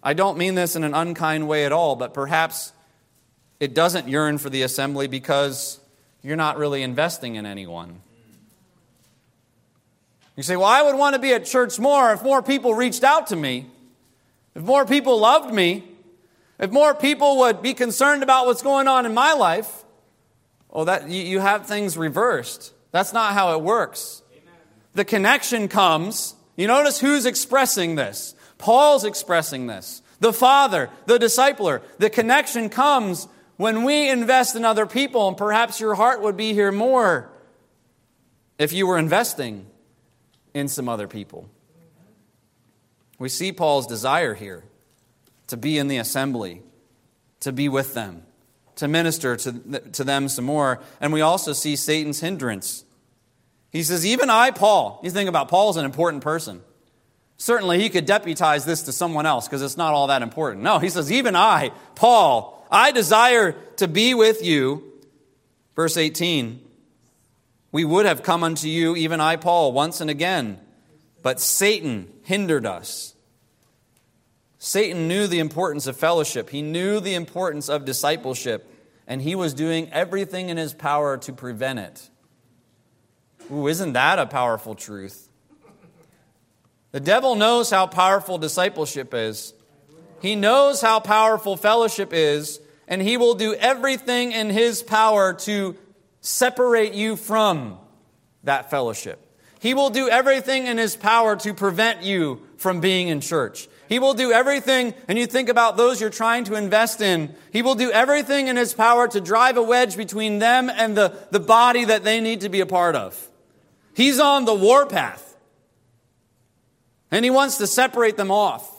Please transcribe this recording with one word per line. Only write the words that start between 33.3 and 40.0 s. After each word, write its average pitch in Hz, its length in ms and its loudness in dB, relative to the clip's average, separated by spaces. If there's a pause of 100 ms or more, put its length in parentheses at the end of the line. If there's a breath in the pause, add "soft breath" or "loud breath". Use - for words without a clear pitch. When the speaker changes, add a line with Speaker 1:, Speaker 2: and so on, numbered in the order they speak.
Speaker 1:
when 220 260 -2
we 294 240 2
invest 247 480 2
in 226 80 -6
other 214 220 2
people, 254 420 0
and 185 80 -4
perhaps 208 420 -2
your 220 160 -2
heart 226 280 2
would 202 160 -2
be 220 160 -2
here 202 180 2
more 208 560 2 (1300)
if 151 140 -2
you 190 140 -2
were 180 100 2
investing 156 720 -2 (880)